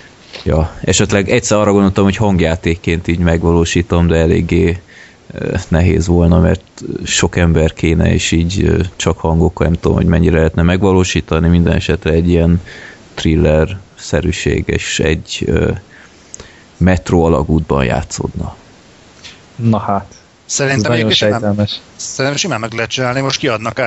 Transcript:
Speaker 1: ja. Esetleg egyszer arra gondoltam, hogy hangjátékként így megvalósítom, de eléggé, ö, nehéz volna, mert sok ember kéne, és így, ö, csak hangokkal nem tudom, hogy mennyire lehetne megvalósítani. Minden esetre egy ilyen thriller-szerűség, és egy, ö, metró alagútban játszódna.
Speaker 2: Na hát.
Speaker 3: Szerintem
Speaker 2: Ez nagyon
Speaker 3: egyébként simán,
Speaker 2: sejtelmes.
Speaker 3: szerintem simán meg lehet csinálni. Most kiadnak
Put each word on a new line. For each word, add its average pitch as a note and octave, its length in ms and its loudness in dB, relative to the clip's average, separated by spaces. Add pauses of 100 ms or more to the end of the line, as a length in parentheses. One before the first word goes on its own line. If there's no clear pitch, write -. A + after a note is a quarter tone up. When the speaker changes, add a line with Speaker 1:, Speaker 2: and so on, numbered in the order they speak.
(440)
Speaker 1:
ja. D#2+ 380 0
Esetleg G2+ 480 0
egyszer A2+ 280 0
arra G#2 140 2
gondoltam, G2 320 4
hogy G2 120 2
hangjátékként E2+ 920 0
így F2 120 0
megvalósítom, E2+ 880 2
de E2+ 80 2
eléggé, E2+ 680 2 (520)
ö, - 220 -6 (120)
nehéz E2 400 2
volna, E2+ 320 4
mert E2+ 220 2 (440)
sok - 320 -2
ember E2 360 2
kéne, E2 400 2
és E2+ 180 -2
így, E2+ 320 0
ö, D#2+ 160 2 (160)
csak - 240 -4
hangokkal E2 480 0
nem E2 120 2
tudom, - 180 0
hogy - 80 0
mennyire E2 320 2
lehetne D#2+ 240 2
megvalósítani. F2+ 840 2
Minden E2+ 260 4
esetre D#2+ 380 -2
egy E2+ 180 2
ilyen E2+ 320 4 (520)
thriller-szerűség, D#2+ 1500 -2
és - 320 -4
egy, - 460 -4
ö, D#2 260 0 (1080)
metró F2+ 460 2
alagútban D#2 600 0
játszódna. - 680 -6 (1000)
Speaker 2:
Na A2+ 220 0
hát. G2+ 360 -6 (400)
Speaker 3:
Szerintem C3+ 380 -2
Speaker 2:
Ez A#2+ 60 0
nagyon A2+ 80 0
Speaker 3:
egyébként G#2 120 0
simán, A2 220 0
Speaker 2:
sejtelmes. G#2 420 -2 (140)
Speaker 3:
szerintem C#3+ 440 -6
simán C#3 200 -4
meg A2 140 -8
lehet A2+ 160 -4
csinálni. B2+ 320 -4
Most C3+ 180 -4
kiadnak A2+ 480 -4